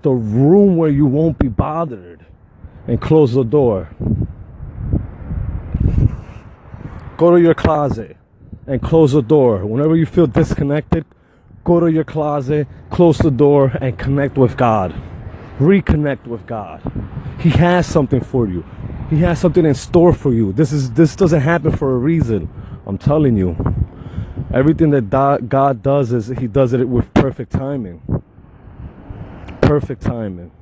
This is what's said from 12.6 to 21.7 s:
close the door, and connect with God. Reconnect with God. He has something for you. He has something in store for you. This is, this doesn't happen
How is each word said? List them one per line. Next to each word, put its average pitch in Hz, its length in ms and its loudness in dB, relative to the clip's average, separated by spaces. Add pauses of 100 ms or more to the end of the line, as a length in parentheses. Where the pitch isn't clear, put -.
close 170 280 4
the 156 140 2
door, 139 480 4
and 127 180 -4
connect 139 400 -2
with 123 200 2
God. 107 360 2 (680)
Reconnect 147 680 0
with 113 180 -10
God. 98 360 -10 (580)
He 170 120 2
has 175 360 2
something 135 340 0
for 120 260 -2
you. 87 180 -6 (440)
He 156 100 0
has 170 200 2
something 165 260 2
in 143 100 2
store 165 380 4
for 127 200 0
you. 110 180 0
This 147 220 0
is, 131 180 -4
this 156 240 2
doesn't 165 260 2
happen 156 300 0